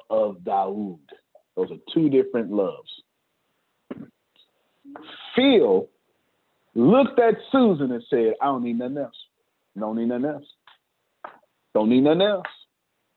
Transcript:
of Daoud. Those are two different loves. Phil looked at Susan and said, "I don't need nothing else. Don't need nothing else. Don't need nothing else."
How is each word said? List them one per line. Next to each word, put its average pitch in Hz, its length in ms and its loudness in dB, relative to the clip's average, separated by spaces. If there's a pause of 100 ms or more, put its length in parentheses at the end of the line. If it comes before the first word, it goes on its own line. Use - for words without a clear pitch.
of 104 360 -2
Daoud. 98 540 -4 (560)
Those 92 160 -4
are - 220 -18
two 160 160 2
different 127 420 0
loves. 98 380 -4 (2500)
Phil 170 540 4 (840)
looked 220 460 4
at 233 160 4 (160)
Susan 185 400 2
and 117 180 -8
said, 113 320 2
"I 131 40 -2
don't 135 180 -2
need 117 160 -4
nothing 127 180 -6
else. - 300 -12 (500)
Don't 107 200 -6
need 117 100 -2
nothing 123 180 -2
else. 147 200 -8 (1300)
Don't 110 160 2
need 127 120 4
nothing 156 200 2
else." 196 260 -2 (680)